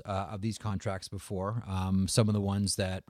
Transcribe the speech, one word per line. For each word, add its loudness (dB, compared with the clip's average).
uh, -2
of -8
these -4
contracts -4
before. -4
Um, 2
some 6
of 4
the 4
ones 0
that -2